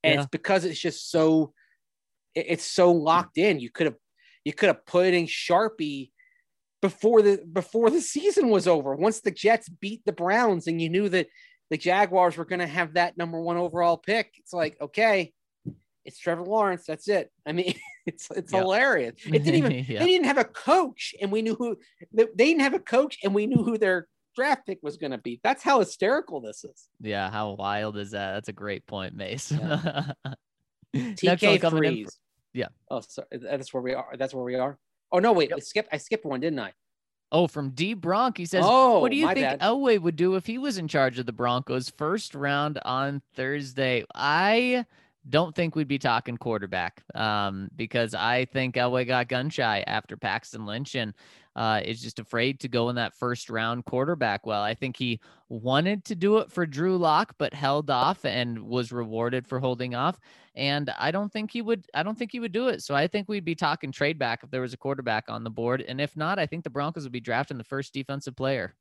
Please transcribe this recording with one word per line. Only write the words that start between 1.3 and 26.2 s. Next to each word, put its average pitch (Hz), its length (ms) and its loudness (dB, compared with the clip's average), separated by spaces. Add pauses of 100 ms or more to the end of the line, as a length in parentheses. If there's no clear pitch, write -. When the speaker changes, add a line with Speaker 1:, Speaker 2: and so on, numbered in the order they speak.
Speaker 1:
it, 160 140 -2
it's 165 160 -2
so 175 280 6
locked 165 460 2
in. 175 220 4
You 120 100 -10
could 165 160 0
have, 127 100 -2 (480)
you 147 80 -4
could 208 160 4
have - 180 2
put 180 260 4
in 170 140 2
Sharpie 170 840 -2 (680)
before 214 420 6
the, 196 300 4
before 220 380 2
the 320 100 2
season 330 500 2
was 185 180 4
over. 139 260 2
Once 202 260 2
the 190 120 -2
Jets 226 360 2
beat 196 380 -10
the 208 60 0
Browns 185 560 2
and 165 120 -2
you 165 80 0
knew 190 200 0
that 175 180 0 (440)
the 156 60 -2
Jaguars 180 600 2
were 165 100 -6
gonna 175 200 -4
have 156 280 -4
that 175 240 0
number 165 220 -4
one 170 160 -2
overall 170 420 2
pick, 214 400 -2
it's - 140 -20
like, 160 280 -2
okay, 196 520 0 (720)
it's - 140 -20
Trevor 170 260 -4
Lawrence. 196 420 0
That's 156 220 -8
it. 190 220 0 (140)
I 151 80 -6
mean, 180 220 0 (160)
<laughs> - 160 -16
it's, - 240 -12
it's 170 220 -6
Speaker 2:
Yep. 190 100 2
Speaker 1:
hilarious. 185 520 2 (120)
It 151 180 4
didn't 160 120 4
even, 143 160 4
Speaker 2:
<laughs> 127 160 -4
Yeah. 110 100 -4
Speaker 1:
they 349 80 4
didn't 359 200 6
have 269 120 2
a 240 60 4
coach, - 760 0
and 196 100 -2
we 220 120 0
knew 220 140 -2
who, 233 200 -4 (360)
they, 220 120 6 (100)
they 226 120 6
didn't 320 160 4
have 269 120 4
a 370 40 0
coach, 269 440 2
and 196 120 0
we 208 120 2
knew 240 160 2
who 226 140 0
their 185 300 2 (280)
draft 285 320 0
pick 196 160 -8
was 147 140 -8
gonna 135 220 -6
be. 123 260 -8
That's 269 180 0
how 269 180 6
hysterical 190 600 0